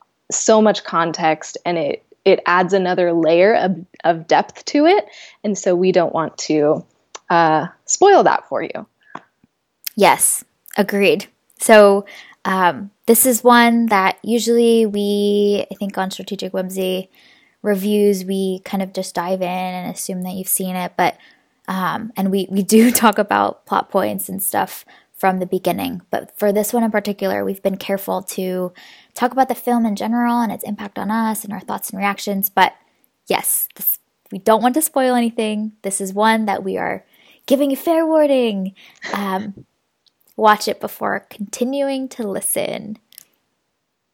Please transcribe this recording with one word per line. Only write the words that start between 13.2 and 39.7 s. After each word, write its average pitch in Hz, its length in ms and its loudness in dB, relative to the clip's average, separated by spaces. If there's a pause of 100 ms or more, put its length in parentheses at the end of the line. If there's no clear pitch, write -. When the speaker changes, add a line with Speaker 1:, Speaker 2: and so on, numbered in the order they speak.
Speaker 2:
is 247 180 0
one 240 440 6
that 190 360 0
usually 233 600 2
we, 202 840 0
I 196 40 -14
think 196 220 -8
on 190 140 -4
Strategic 190 420 -10
Whimsy 185 560 -6 (520)
reviews, 202 640 0
we 190 400 -4
kind 190 180 -4
of 190 80 -10
just 190 240 -8
dive 185 260 -2
in 180 60 -4
and 180 460 -6
assume 185 300 -8
that 185 100 -10
you've 185 160 -10
seen 185 260 -4
it, 180 220 -6
but, 175 200 0 (500)
um, 190 500 -6
and 190 140 -2
we, 190 180 -2
we 196 140 -2
do 220 280 6
<laughs> 240 120 -2
talk 214 140 6
about 101 480 0
plot - 240 -2
points 185 400 -2
and 190 140 -8
stuff - 400 -4 (300)
from 185 260 -2
the 180 60 -4
beginning. 180 640 -4
But - 280 -8
for 208 140 0
this 208 220 -2
one 233 100 0
in 220 80 0
particular, 202 540 -2
we've 196 180 -6
been 190 140 -2
careful 190 460 -6
to 185 500 -6 (400)
talk 247 180 -2
about 262 160 4
the 247 80 -4
film 240 300 0
in 208 100 -2
general 240 460 0
and 220 100 -2
its - 140 -10
impact 208 340 -10
on 196 120 -4
us 220 340 -2
and 202 80 -10
our 190 80 -10
thoughts - 300 -10
and 190 80 -10
reactions. 196 500 -4
But - 240 4 (540)
yes, - 480 -4
this, - 240 -6 (320)
we 196 80 -10
don't 220 220 2
want 254 140 0
to 311 60 0
spoil 254 340 0
anything. 220 580 -2 (100)
This 196 180 -6
is 190 120 -8
one 220 340 2
that 190 160 -4
we 190 140 -4
are 185 280 -4 (400)
giving 277 240 2
you 269 80 -2
fair 330 280 0
warning. 254 680 0 (380)
Um, 202 520 -6 (720)